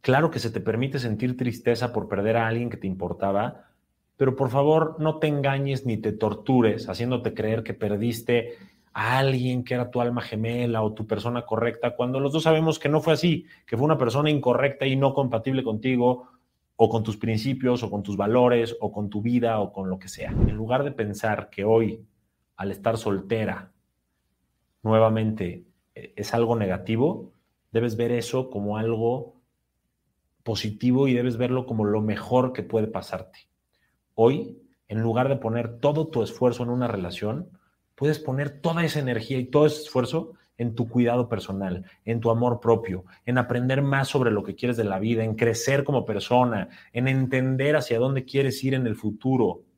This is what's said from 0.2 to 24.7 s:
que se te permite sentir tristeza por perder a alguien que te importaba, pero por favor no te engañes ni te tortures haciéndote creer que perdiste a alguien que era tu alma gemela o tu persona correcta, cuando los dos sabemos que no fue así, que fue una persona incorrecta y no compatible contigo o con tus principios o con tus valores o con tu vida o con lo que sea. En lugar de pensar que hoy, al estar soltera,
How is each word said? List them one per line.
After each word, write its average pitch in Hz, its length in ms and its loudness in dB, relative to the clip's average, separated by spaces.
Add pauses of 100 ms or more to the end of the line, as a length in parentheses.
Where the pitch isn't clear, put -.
que 143 100 -4
se 117 100 -4
te 110 100 -6
permite 113 400 -2
sentir 123 360 -2
tristeza 120 580 0
por 101 140 -4
perder 107 300 0
a 113 100 2
alguien 117 220 -2
que 104 80 -10
te 95 100 -8
importaba, 98 800 -4 (480)
pero 131 180 2
por 131 140 0
favor 156 500 2
no 156 200 0
te 156 80 0
engañes 139 580 -2
ni 113 120 0
te 139 140 -2
tortures 110 800 2
haciéndote 117 440 -4
creer 110 300 -2
que 110 100 -8
perdiste 113 800 -2 (380)
a 113 260 -2
alguien 127 460 0
que 123 100 -4
era 120 160 -2
tu 123 120 -2
alma 120 200 -2
gemela 113 600 -2
o 107 100 0
tu 110 140 -8
persona 117 380 -2
correcta, 117 500 -2
cuando 127 240 -2
los 139 120 0
dos 156 120 0
sabemos 160 340 4
que 147 120 -2
no 151 120 2
fue 160 120 2
así, 165 320 0 (200)
que 117 100 -4
fue 127 100 2
una 156 120 4
persona 131 320 2
incorrecta 135 560 2
y 135 100 2
no 135 180 4
compatible 131 500 0
contigo 123 680 0 (460)
o 113 140 6
con 117 120 0
tus 107 160 -4
principios 120 640 -2
o 104 80 -6
con 101 140 -4
tus 98 140 -6
valores 117 640 2
o 101 100 -4
con 104 180 -6
tu 104 120 -6
vida 117 400 0
o 98 100 -4
con 95 180 -8
lo 92 80 -4
que - 120 -16
sea. - 200 -10
En - 260 2
lugar 120 280 0
de 139 80 -4
pensar 104 580 -4
que 98 140 -8
hoy, 113 420 2 (500)
al 98 140 -6
estar 110 280 -2
soltera, 98 720 -4 (1120)